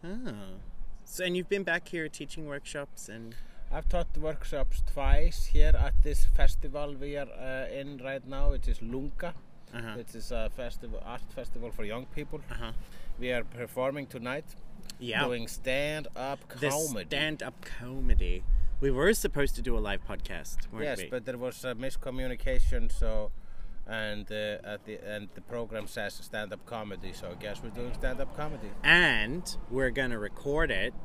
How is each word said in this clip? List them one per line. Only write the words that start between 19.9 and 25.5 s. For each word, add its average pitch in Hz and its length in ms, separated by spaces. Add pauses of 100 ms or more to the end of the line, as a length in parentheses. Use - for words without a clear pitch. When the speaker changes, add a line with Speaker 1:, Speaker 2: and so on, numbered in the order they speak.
Speaker 1:
podcast, - 640
weren't 110 140
Speaker 2:
Yes, 131 140
Speaker 1:
we? 90 100
Speaker 2:
but 123 160
there 123 140
was 123 260
a 127 100
miscommunication, 127 1160
so, 107 380 (560)
and, 107 440
uh, 107 280 (160)
at 104 100
the 107 180
end 104 320
the - 60
program 113 460